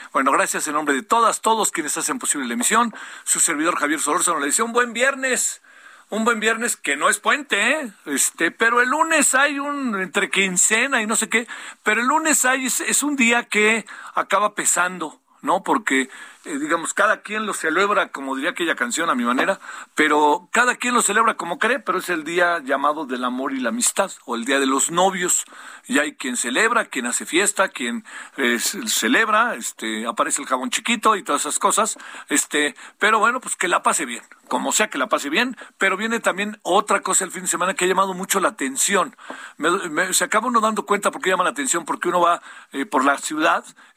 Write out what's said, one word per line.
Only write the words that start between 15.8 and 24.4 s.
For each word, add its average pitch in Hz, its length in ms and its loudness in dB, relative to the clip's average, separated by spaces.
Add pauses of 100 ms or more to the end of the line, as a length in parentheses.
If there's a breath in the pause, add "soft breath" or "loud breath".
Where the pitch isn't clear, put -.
eh, 147 160 -6
digamos, 156 340 -2
cada 202 300 2
quien 214 240 -6
lo 185 80 -4
celebra, 170 540 0
como 135 260 -6
diría 151 160 -2
aquella 165 240 -2
canción, 135 340 -2
a 143 60 2
mi 120 80 0
manera, 151 360 0 (360 loud breath)
pero 151 560 4
cada 240 240 2
quien 247 180 -2
lo 226 80 4
celebra 214 360 2
como 170 200 -6
cree, 226 220 0
pero 185 180 -2
es 180 120 -6
el 165 140 -2
día 170 360 2
llamado 143 460 0
del 123 180 -6
amor 131 300 -4
y 135 60 -2
la 120 100 -2
amistad, 123 420 -2 (140)
o 120 100 -6
el 117 100 -6